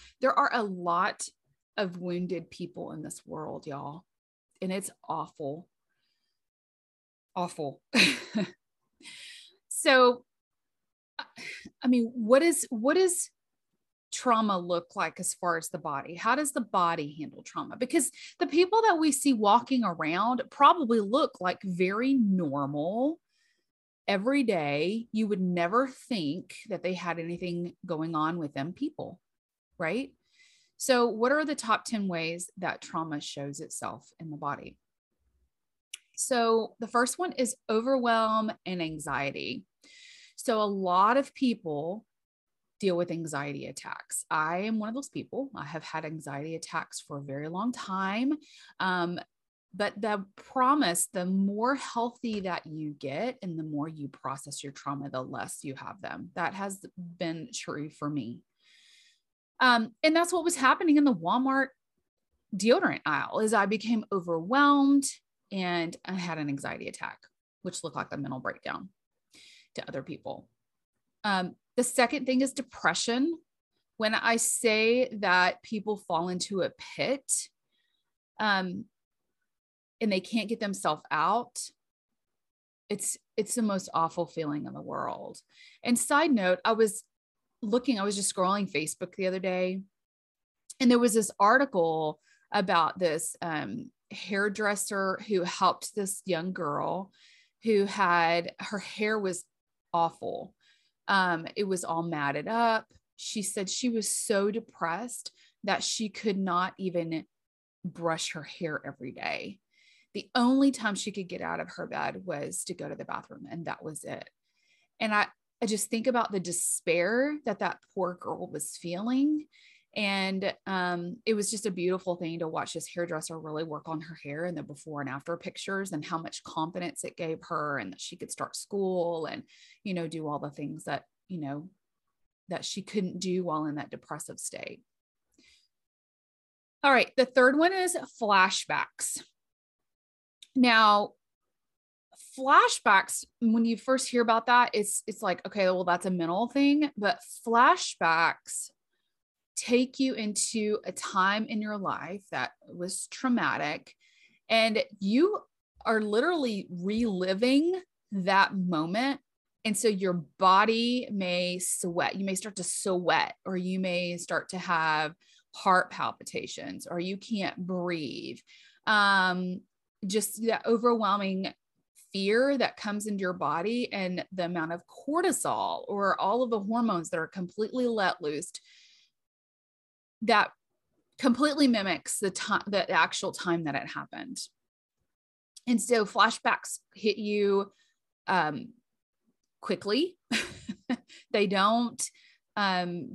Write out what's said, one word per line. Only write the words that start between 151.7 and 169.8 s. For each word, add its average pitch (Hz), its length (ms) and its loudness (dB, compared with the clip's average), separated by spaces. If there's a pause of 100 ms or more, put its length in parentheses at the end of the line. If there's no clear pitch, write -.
life 175 540 -6
that 127 200 -2 (160)
was 175 400 -8
traumatic, 160 880 -2 (560)
and 226 340 4 (160)
you 277 400 4 (460)
are 220 160 2
literally 233 680 0
reliving 214 1080 2 (320)
that 196 420 4
moment. 185 680 0 (420)
And 214 140 0
so 240 100 2
your 185 380 0 (120)
body 226 720 4
may 180 480 0
sweat, 175 560 -2
you 196 100 -2
may 190 100 0
start 202 220 -8
to 180 60 -8
sweat, 180 720 0 (100)
or 190 100 -4
you 185 240 -2
may 175 380 -2
start 165 320 -4
to - 80 -8
have 160 560 0 (420)
heart 185 360 4
palpitations, - 960 -8
or 175 100 -6
you 185 160 -4
can't 196 400 -4
breathe. 170 840 -6 (460)
Um, 185 760 2 (460)